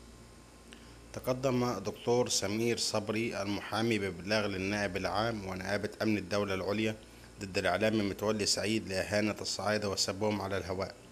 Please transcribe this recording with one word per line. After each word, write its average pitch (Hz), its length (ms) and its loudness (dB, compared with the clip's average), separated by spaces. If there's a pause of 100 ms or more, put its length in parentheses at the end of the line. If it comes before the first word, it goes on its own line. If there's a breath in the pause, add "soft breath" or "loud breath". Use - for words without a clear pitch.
(1120 loud breath)
تقدم 123 680 0
دكتور 113 500 2
سمير 110 500 2
صبري 104 640 0
المحامي 104 560 0
ببلاغ 98 480 0
للنائب 98 500 0
العام 98 500 0
ونائبة 95 420 -2 (140)
أمن 107 160 2
الدولة 98 360 0
العليا 107 420 0 (440 loud breath)
ضد 98 180 -2
الإعلامي 101 440 4
متولي 101 440 2
سعيد 98 420 0
لإهانة 101 520 2
الصعايدة 104 500 0
وسبهم 101 500 0
على 98 160 -2
الهواء 92 380 -2 (180)